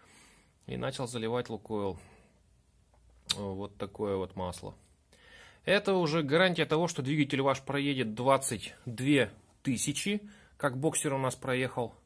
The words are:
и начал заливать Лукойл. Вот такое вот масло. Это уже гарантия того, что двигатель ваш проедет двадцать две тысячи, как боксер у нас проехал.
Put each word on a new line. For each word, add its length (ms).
и 100
начал 300
заливать 420
Лукойл. 500
Вот 420
такое 380
вот 200
масло. 400
Это 280
уже 280
гарантия 440
того, 220
что 140
двигатель 400
ваш 200
проедет 520
двадцать 600
две 460
тысячи, 580
как 200
боксер 360
у 40
нас 180
проехал. 580